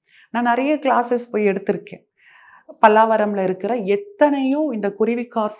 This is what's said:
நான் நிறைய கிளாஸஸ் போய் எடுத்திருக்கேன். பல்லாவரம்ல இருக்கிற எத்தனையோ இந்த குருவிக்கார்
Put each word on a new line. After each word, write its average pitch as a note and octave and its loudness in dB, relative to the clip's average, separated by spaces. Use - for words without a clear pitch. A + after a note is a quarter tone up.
நான் A#3 -4
நிறைய B3+ 0
கிளாஸஸ் A#3+ -2
போய் G#3+ 0
எடுத்திருக்கேன். G3 -4
பல்லாவரம்ல G#3+ 4
இருக்கிற F#3 -2
எத்தனையோ C4+ 0
இந்த G3+ -4
குருவிக்கார் A3+ -2